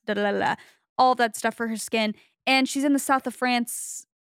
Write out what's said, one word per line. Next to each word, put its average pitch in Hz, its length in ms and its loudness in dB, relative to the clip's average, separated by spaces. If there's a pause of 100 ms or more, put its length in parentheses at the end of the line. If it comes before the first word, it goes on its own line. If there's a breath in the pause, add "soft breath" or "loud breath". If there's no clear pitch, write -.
da 214 100 -2
da 208 160 0
da 202 80 -2
da, 196 160 0 (420 soft breath)
all 254 180 4
that 233 200 0
stuff 226 200 -4
for 233 120 -4
her 220 100 -4
skin. 214 360 -2 (320 soft breath)
And 262 220 4
she's 277 160 -2
in 285 100 4
the 277 60 2
south 269 280 0
of 233 80 -6
France, - 680 -4 (180)